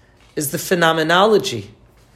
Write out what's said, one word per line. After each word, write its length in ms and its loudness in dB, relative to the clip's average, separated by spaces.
is 160 -6
the 80 -6
phenomenology 1120 0